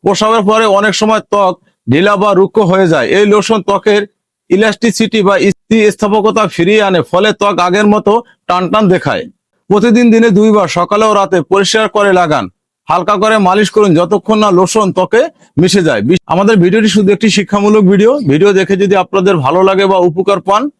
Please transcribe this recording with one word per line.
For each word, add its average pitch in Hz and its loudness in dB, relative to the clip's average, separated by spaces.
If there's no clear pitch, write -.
প্রসবের 214 0
পরে 220 0
অনেক 202 0
সময় 214 -2
ত্বক 196 -2
ঢিলা 175 2
বা 202 -2
রুক্ষ 190 -4
হয়ে 185 2
যায়। 143 0
এই 202 2
লোশন 208 0
ত্বকের 202 -2
ইলাস্টিসিটি 220 -2
বা 196 0
স্থিতিস্থাপকতা 214 -2
ফিরিয়ে 202 0
আনে, 190 0
ফলে 196 0
ত্বক 202 -2
আগের 180 0
মতো 208 0
টানটান 180 -2
দেখায়। 139 -2
প্রতিদিন 226 2
দিনে 226 2
দুইবার, 208 2
সকালে 208 -2
ও 214 0
রাতে 190 0
পরিষ্কার 202 0
করে 202 0
লাগান। 151 0
হালকা 180 -2
করে 220 0
মালিশ 196 0
করুন 208 2
যতক্ষণ 185 0
না 214 2
লোশন 190 0
ত্বকে 185 0
মিশে 185 2
যায়। 131 0
বিশ-, 156 -2
আমাদের 196 0
ভিডিওটি 196 2
শুধু 196 0
একটি 214 0
শিক্ষামূলক 208 0
ভিডিও। 202 2
ভিডিও 156 2
দেখে 190 0
যদি 196 0
আপনাদের 185 0
ভালো 147 0
লাগে 190 0
বা 190 0
উপকার 180 -2
পান 208 -2